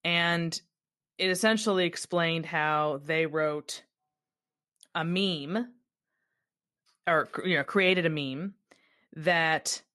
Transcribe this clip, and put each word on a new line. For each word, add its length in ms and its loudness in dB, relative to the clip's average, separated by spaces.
And 560 0
it 100 2
essentially 560 2
explained 640 -2
how 580 0
they 220 0
wrote 560 -4
a 100 -2
meme, 640 -2
or, 240 2
you 120 2
know, 60 0
created 440 2
a 20 4
meme 460 -6
that 680 0